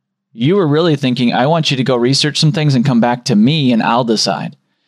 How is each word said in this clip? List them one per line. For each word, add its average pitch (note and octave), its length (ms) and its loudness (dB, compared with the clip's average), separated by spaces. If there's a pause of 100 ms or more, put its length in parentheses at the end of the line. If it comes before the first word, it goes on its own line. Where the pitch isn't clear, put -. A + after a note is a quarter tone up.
(320)
You C3+ 240 0
were F#3 120 2
really D#3 280 2
thinking, B2+ 360 -2
"I B2 140 0
want D#3+ 240 0
you C#3 60 -2
to B2+ 80 -2
go B2+ 120 0
research C3+ 420 0
some D3+ 140 2
things D3+ 220 0
and A#2 100 2
come B2 160 2
back A#2+ 240 0
to A#2 120 0
me, C3 360 2
and A2 100 0
I'll A#2 220 0
decide." G#2 520 -4 (320)